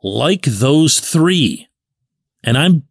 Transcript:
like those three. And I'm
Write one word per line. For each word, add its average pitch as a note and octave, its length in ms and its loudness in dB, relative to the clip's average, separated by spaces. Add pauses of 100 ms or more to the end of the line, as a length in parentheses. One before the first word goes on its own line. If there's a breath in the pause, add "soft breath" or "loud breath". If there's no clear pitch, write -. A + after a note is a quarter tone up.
like B2 400 -2
those C#3 580 2
three. D#3+ 680 -2 (760)
And A#2+ 140 0
I'm E3 340 2